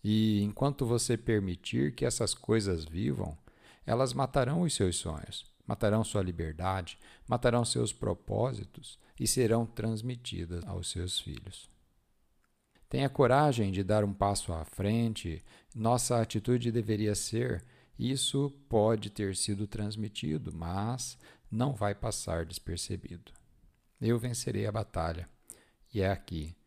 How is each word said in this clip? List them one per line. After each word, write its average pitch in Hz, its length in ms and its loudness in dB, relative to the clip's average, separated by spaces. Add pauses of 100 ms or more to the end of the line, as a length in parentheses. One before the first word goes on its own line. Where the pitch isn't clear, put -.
E 107 420 4
enquanto 123 420 0
você 117 320 2
permitir 110 760 0
que 131 120 -2
essas 120 280 0
coisas 98 520 0
vivam, 82 520 -2 (480)
elas 123 280 2
matarão 135 480 2
os 170 120 2
seus 90 220 2
sonhos, - 500 -8 (200)
matarão 107 380 2
sua 104 180 -2
liberdade, 87 760 -4 (300)
matarão 120 380 4
seus 117 260 0
propósitos 107 1080 -4 (200)
e 123 80 0
serão 117 380 4
transmitidas 110 1000 -6
aos 92 240 -6
seus 90 300 -4
filhos. - 500 -12 (1200)
Tenha 131 220 2
coragem 127 640 4
de 95 120 0
dar 104 200 4
um 101 100 0
passo 98 400 0
à 80 100 -4
frente. 104 800 -2 (300)
Nossa 117 480 2
atitude 120 500 2
deveria 107 440 2
ser: 117 500 -2 (320)
"Isso 135 540 0 (180)
pode 107 400 4
ter 98 260 -2
sido 104 300 -2
transmitido, 107 880 -4
mas 95 640 -4 (320)
não 123 240 0
vai 101 220 -2
passar 85 500 -4
despercebido. 87 840 -8 (680)
Eu 113 200 2
vencerei 107 480 -4
a 104 40 -2
batalha." 85 560 -4 (640)
E 104 100 0
é 95 100 4
aqui 85 440 -6 (120)